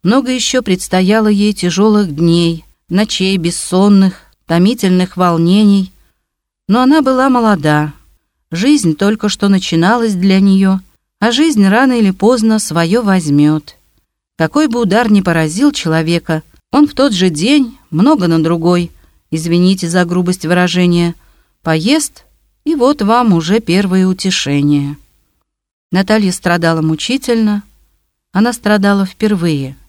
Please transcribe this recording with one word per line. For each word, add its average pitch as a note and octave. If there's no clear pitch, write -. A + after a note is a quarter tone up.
Много B3
ещё B3+
предстояло G3
ей G#3
тяжёлых G3
дней, E3
ночей F#3+
бессонных, F#3
томительных F3+
волнений, F#3
но A#3
она C#4+
была C4
молода. D3+
Жизнь F3+
только G#3
что G3+
начиналась G3
для F#3+
неё, F#3+
а A3+
жизнь A#3+
рано B3
или A3
поздно A3
своё E3+
возьмёт. D#3
Какой C#4
бы A#3
удар A3+
ни G#3
поразил F3
человека, D#3+
он D4
в -
тот C4
же F#3
день, A#3
много G3+
на E3
другой, E3+
извините F3
за F3+
грубость F3
выражения, F3
поест, F3+
и D#4
вот C#4
вам A3+
уже E3+
первое F#3+
утешение. C#3+
Наталья G3
страдала E3
мучительно, G#3+
она A3+
страдала G3+
впервые. E3